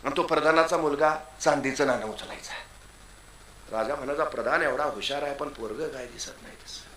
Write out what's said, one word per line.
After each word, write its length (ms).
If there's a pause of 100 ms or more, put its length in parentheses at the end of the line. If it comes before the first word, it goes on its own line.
आणि 140
तो 60
प्रधानाचा 540
मुलगा 380 (260)
चांदीचं 460
नाणं 180
उचलायचा. 480 (1200)
राजा 180
म्हणायचा, 280
"प्रधान 380
एवढा 220
हुशार 380
आहे 120
पण 140
पोरगं 400
काय 180
दिसत 360
नाही 140
तसं 260 (160)